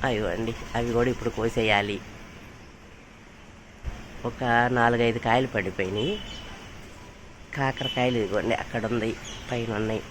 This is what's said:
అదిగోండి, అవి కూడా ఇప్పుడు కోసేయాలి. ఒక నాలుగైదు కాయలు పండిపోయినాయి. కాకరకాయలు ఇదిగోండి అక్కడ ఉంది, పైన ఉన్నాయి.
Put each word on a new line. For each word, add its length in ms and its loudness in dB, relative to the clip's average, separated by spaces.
అదిగోండి, 500 0
అవి 180 0
కూడా 180 4
ఇప్పుడు 200 -2
కోసేయాలి. 680 2
ఒక 480 4
నాలుగైదు 460 4
కాయలు 280 4
పండిపోయినాయి. 720 -2
కాకరకాయలు 640 0
ఇదిగోండి 360 2
అక్కడ 320 -2
ఉంది, 300 0
పైన 240 -2
ఉన్నాయి. 360 0